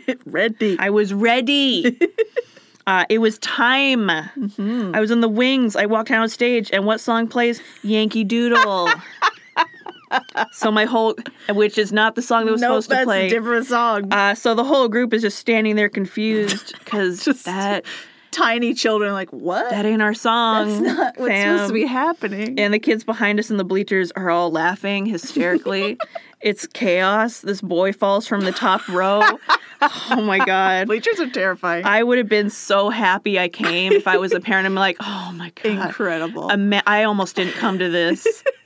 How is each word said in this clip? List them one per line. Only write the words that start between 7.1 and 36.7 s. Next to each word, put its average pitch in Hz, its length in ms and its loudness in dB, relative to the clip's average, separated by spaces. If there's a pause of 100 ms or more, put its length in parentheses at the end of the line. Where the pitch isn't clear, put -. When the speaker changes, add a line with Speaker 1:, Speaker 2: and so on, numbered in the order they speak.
Speaker 2:
plays? 240 320 0 (200)
Yankee 214 440 0
Doodle. 233 720 2
Speaker 1:
<laughs> 170 40 -10 (1500)
Speaker 2:
So - 180 -2
my 214 160 2
whole, 226 300 0 (340)
which 208 300 2
is 202 120 0
not 214 220 2
the 240 80 -6
song 226 240 2
that 220 60 2
was 233 100 0
Speaker 1:
Nope, 226 220 2
Speaker 2:
supposed - 60 -6
to 269 60 2
Speaker 1:
that's 254 100 2
Speaker 2:
play. 190 220 2
Speaker 1:
a - 40 0
different 233 340 0
song. 233 480 0
Speaker 2:
Uh, 202 220 2
so 233 180 0
the 233 100 2
whole 269 240 2
group 226 240 0
is 226 120 0
just 208 160 -2
standing 220 360 0
there 208 140 2
confused 208 880 -4
Speaker 1:
<laughs> - 60 -20
Speaker 2:
'cause 190 400 -2
Speaker 1:
Just 269 200 -2
Speaker 2:
that 196 380 -2 (460)
Speaker 1:
tiny 233 460 0
children 208 380 0
like, 190 180 -8
"What?" 175 400 -4
Speaker 2:
that 208 160 -2
ain't 220 160 4
our 214 100 4
song, 220 720 0
Speaker 1:
That's - 140 0
not 247 200 -2
what's 247 140 -2
Speaker 2:
fam. 202 260 2
Speaker 1:
supposed 202 120 -2
to 220 40 -2
be 226 140 0
happening. 254 720 -4
Speaker 2:
And 208 140 2
the 214 60 2
kids 220 240 0
behind 208 360 0
us 220 100 -2
in 208 80 -2
the 190 60 0
bleachers 190 480 0
are 185 180 -4
all 170 220 2
laughing 196 560 -2
hysterically. 196 960 -2
Speaker 1:
<laughs> - 40 -14 (360)
Speaker 2:
It's 208 240 -4
chaos. 202 720 0
This 196 220 -6
boy 190 320 0
falls 202 340 0
from 202 140 -2
the 185 100 -2
top 196 380 0
row. 190 320 2
Speaker 1:
<laughs> 415 160 4 (720)
Speaker 2:
Oh, 247 100 2
my 196 180 2
God. 190 480 2
Speaker 1:
Bleachers 359 320 0
are 277 100 -2
terrifying. 180 560 -2
Speaker 2:
I 208 180 4
would 247 140 2
have 220 120 0
been 208 200 2
so 202 400 0
happy 208 480 0
I 180 120 0
came 180 420 -2
if 202 160 2
I 185 100 4
was 185 140 -2
a - 80 0
parent. 190 260 0
I'm 190 100 -2
like, 190 260 2
"Oh, 190 340 -8
my 170 160 -14 (100)
God. - 40 -2 (220)
Speaker 1:
Incredible. 165 600 -4
Speaker 2:
Ima-, 202 380 2